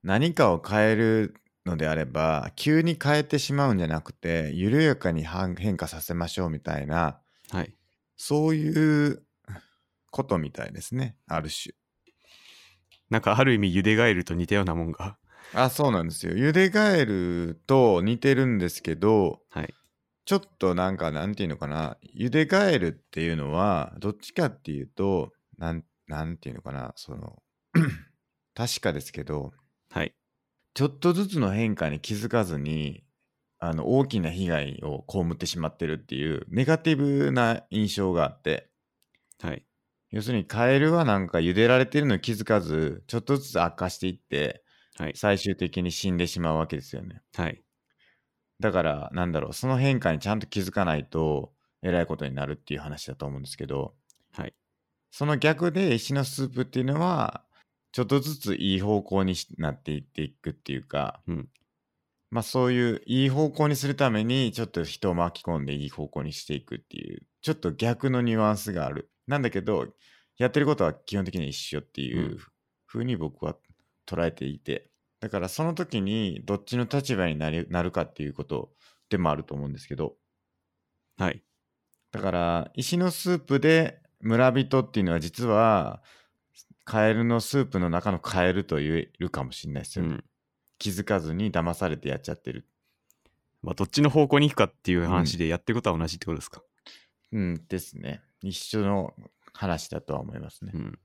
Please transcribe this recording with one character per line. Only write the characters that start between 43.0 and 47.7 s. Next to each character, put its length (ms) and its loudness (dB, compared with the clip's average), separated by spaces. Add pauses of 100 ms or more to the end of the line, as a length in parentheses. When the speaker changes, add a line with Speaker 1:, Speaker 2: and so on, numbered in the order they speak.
Speaker 1:
ち 100 -6
ょ 20 0
っ 40 -4
と 140 0
ず 140 -8
つ 100 0
悪 160 0
化 140 -2
し 80 -12
て 80 -4
い 60 -2
っ 60 -10
て、 440 -4 (360)
Speaker 2:
は 100 -6
い。 80 -8
Speaker 1:
最 220 2
終 180 -2
的 260 -2
に 80 -2
死 200 -4
ん 60 0
で 100 2
し 120 -6
ま 140 2
う 60 2
わ 80 0
け 100 -6
で 60 -8
す 120 -16
よ 80 -10
ね。 200 -16 (120)
Speaker 2:
は 140 -2
い。 140 -10 (1000)